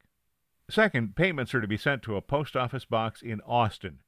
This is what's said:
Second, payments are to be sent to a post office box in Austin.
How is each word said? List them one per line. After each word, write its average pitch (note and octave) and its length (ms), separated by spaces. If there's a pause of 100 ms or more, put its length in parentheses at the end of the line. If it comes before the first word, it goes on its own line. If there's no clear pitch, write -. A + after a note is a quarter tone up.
(720)
Second, B2+ 440
payments D#3+ 400
are B2+ 60
to G#2+ 80
be G#2 80
sent C#3 260
to A2 140
a F#2 60
post C#3+ 340
office B2+ 300
box A2+ 340
in A2+ 220
Austin. G#2 640